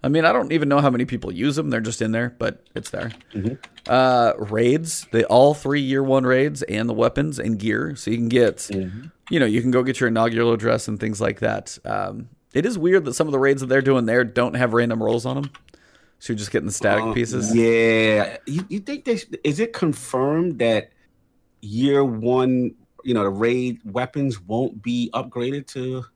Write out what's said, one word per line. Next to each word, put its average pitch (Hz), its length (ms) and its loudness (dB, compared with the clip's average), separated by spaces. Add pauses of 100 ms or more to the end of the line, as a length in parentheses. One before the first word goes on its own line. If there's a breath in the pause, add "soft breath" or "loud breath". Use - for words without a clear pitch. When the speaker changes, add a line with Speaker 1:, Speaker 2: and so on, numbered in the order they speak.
Speaker 1:
I 135 60 0
mean, 160 160 2
I 180 80 4
don't 202 180 0
even 147 160 0
know 143 140 4
how 143 80 4
many 120 160 0
people 117 260 -6
use 120 240 -2
them. 151 140 -2
They're 120 100 -2
just 113 220 -4
in 110 100 0
there, 120 260 -2
but 110 240 -6 (140)
it's 113 140 -10
there. - 220 -8 (220)
Speaker 2:
Mm-hmm. 110 200 -4 (340)
Speaker 1:
Uh, 127 500 4
raids, 120 760 0
they 113 100 4
all 131 300 6
three 143 260 -2
year 135 240 0
one 135 220 2
raids 135 380 2
and 110 260 -4
the 113 40 -2
weapons 135 460 0
and 110 180 -2
gear. 110 380 -2
So - 160 -6
you 117 60 -2
can 117 100 0
get, 120 300 4
Speaker 2:
Mm-hmm. 98 500 -8 (220)
Speaker 1:
you 170 100 2
know, 131 60 4
you 110 160 2
can 123 100 0
go 127 120 4
get 127 180 -2
your 123 80 2
inaugural 113 480 0
dress 113 320 -2
and 107 100 -6
things 110 220 -4
like 110 180 -2
that. 107 460 -4
Um, 101 420 -6 (260)
it 147 120 0
is 226 120 -2
weird 175 280 4
that 127 80 -6
some 156 140 0
of 147 40 -4
the 135 80 2
raids 135 220 4
that 135 60 -6
they're 131 140 4
doing 131 260 4
there 123 180 4
don't 120 300 -2
have 123 180 0
random 117 300 2
rolls 113 220 0
on 131 120 -4
'em. 139 140 -6 (680 soft breath)
So - 160 -6
you're 110 40 -4
just 104 140 -8
getting 80 140 0
the 101 80 -4
static 104 320 0
Speaker 2:
Uh, 110 80 -2
Speaker 1:
pieces. 113 420 -2
Speaker 2:
yeah. 113 920 4
You, 165 220 -4
you 196 120 -6
think 277 260 -10
they, 233 120 0
sh-, - 100 -10 (180)
is 147 160 -2
it 226 100 -2
confirmed 147 880 -2
that 113 300 0 (720)
year 135 420 2
one, 123 680 2 (320)
you 127 80 0
know, 107 100 2
the 98 60 2
raid 117 560 -2
weapons 123 560 -4
won't 110 400 -4
be 120 320 -2
upgraded 131 540 -6
to? 127 360 -8 (120)